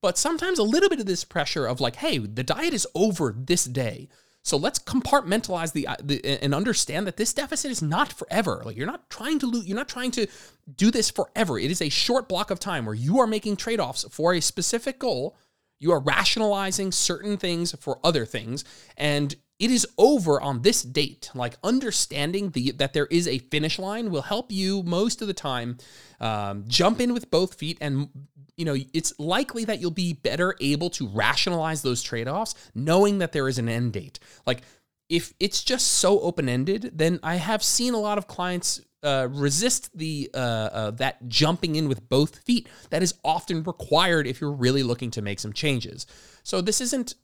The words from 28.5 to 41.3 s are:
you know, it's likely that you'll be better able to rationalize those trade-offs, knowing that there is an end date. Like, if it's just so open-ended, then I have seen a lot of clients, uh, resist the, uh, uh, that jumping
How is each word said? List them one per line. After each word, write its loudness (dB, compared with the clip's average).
you -4
know, 0
it's -2
likely -2
that -2
you'll -2
be -2
better 0
able 0
to -6
rationalize 2
those 0
trade-offs, -4
knowing 4
that -2
there 2
is 0
an 0
end 0
date. -10
Like, -2
if 0
it's 0
just 0
so 4
open-ended, -2
then 2
I -2
have 0
seen 2
a 0
lot 0
of -6
clients, -4
uh, 2
resist 0
the, -4
uh, -4
uh, -2
that -4
jumping 2